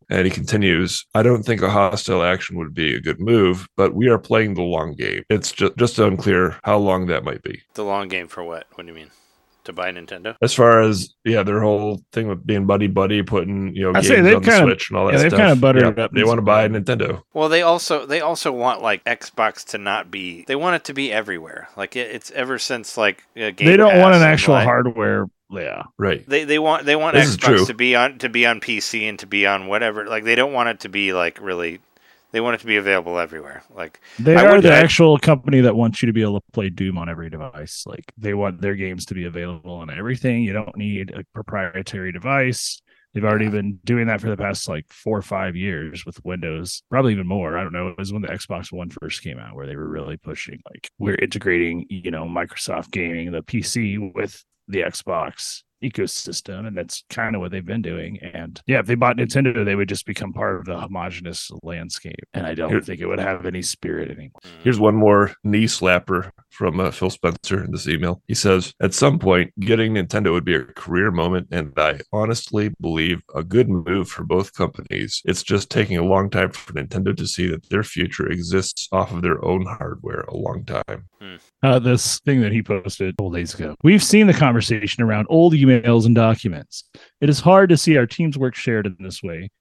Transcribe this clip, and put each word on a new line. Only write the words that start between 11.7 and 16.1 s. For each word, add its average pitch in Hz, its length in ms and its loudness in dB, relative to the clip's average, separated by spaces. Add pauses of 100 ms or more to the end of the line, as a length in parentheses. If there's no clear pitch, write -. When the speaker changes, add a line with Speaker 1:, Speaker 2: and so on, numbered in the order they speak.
Speaker 1:
thing 113 120 -2
with 92 200 -8
being 101 180 0
buddy-buddy, 98 600 2
putting, 95 520 -4
you 95 60 -4
know, 92 120 0
Speaker 3:
I 190 60 4
say 190 140 4
Speaker 1:
games 190 100 6
Speaker 3:
they've 170 120 8
Speaker 1:
on 95 60 0
the - 80 4
Speaker 3:
kinda, 196 140 8
Speaker 1:
Switch 95 240 2
and 104 80 -4
all 95 120 2
that - 40 2
Speaker 3:
yeah, 135 60 4
they've 151 120 4
Speaker 1:
stuff. - 100 4
Speaker 3:
kinda 175 160 6
buttered 127 260 6
Speaker 1:
Yeah, 113 80 6
Speaker 3:
it 107 80 -4
up 113 140 -2